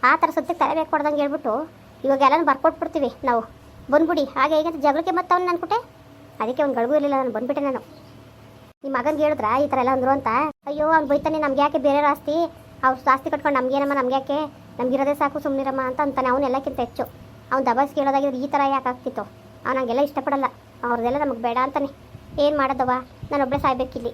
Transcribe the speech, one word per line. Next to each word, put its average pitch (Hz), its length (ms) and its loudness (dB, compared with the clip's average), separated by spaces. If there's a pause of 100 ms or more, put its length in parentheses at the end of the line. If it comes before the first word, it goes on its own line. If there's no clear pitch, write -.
ಆ 269 120 6
ಥರ 330 140 2
ಸತ್ಯಕ್ಕೆ 320 240 -4
ತಲೆ 330 220 0
ಬೇಕು 320 160 -2
ಕೊಡ್ದಂಗೆ 294 300 0
ಹೇಳ್ಬಿಟ್ಟು 285 480 -4 (340)
ಇವಾಗ 269 180 2
ಎಲ್ಲನೂ 294 240 4
ಬರ್ಕೊಟ್ಬಿಡ್ತೀವಿ 302 680 0 (100)
ನಾವು. 233 180 2 (500)
ಬಂದ್ಬಿಡಿ 311 320 4
ಹಾಗೆ 277 320 0
ಹೀಗೆ 311 120 2
ಅಂತ 320 160 -6
ಜಗಳಕ್ಕೆ 302 280 0
ಮತ್ತೆ 349 240 0
ಅವ್ನು 359 120 0
ನನ್ಕುಟೆ. 349 280 -2 (640)
ಅದಕ್ಕೆ 240 220 -2
ಅವ್ನು 277 140 2
ಗಳಿಗೂ 240 180 0
ಇರಲಿಲ್ಲ, 285 220 2
ನಾನು 262 140 0
ಬಂದ್ಬಿಟ್ಟೆ 254 340 -4
ನಾನು. 262 160 -2 (1040)
ನಿಮ್ 277 100 -6
ಮಗನ್ಗೆ 285 300 0
ಹೇಳಿದ್ರಾ 269 360 0
ಈ 285 80 2
ಥರ 269 100 0
ಎಲ್ಲ 254 120 2
ಅಂದ್ರು 262 220 2
ಅಂತ? 269 160 0 (400)
ಅಯ್ಯೋ, 302 200 -2
ಅವ್ನು 311 200 4
ಬೈತಾನೆ, 302 320 0
"ನಮ್ಗೆ 277 220 0
ಯಾಕೆ 294 160 2
ಬೇರೆ 285 300 2
ಆಸ್ತಿ? 294 360 0 (400)
ಅವ್ರು 262 280 2
ಆಸ್ತಿ 269 180 0
ಕಟ್ಕೊಂಡು 294 320 0
ನಮ್ಗೇನಮ್ಮ, 277 320 0
ನಮ್ಗೆ 262 200 0
ಯಾಕೆ? 277 320 -2 (340)
ನಮ್ಗಿರೋದೇ 269 340 0
ಸಾಕು, 285 260 -2
ಸುಮ್ನಿರಮ್ಮ" 269 420 -2
ಅಂತ 254 200 -4
ಅಂತಾನೆ 269 260 0
ಅವ್ನು 269 180 2
ಎಲ್ಲಕ್ಕಿಂತ 269 340 -4
ಹೆಚ್ಚು. 240 240 -4 (480)
ಅವ್ನು 262 140 0
ದಬಾಸ್ 269 300 0
ಕೇಳೋದಾಗಿದ್ರೆ 277 420 0
ಈ 262 100 -4
ಥರ 285 140 0 (100)
ಯಾಕೆ 269 180 -2
ಆಗ್ತಿತ್ತು? - 320 -6 (460)
ಅವ್ನು 262 120 0
ಹಂಗೆಲ್ಲ 247 220 0
ಇಷ್ಟಪಡಲ್ಲ, 277 440 -2 (380)
ಅವ್ರದ್ದೆಲ್ಲ 240 340 0
ನಮಗೆ 269 240 -2
ಬೇಡ 233 200 0
ಅಂತಾನೆ. 277 260 0 (540)
ಏನ್ 294 160 4
ಮಾಡೋದವ, 262 340 0 (400)
ನಾನು 285 120 2
ಒಬ್ಬಳೇ 269 160 -2
ಸಾಯ್ಬೇಕಿಲ್ಲಿ. 254 540 -2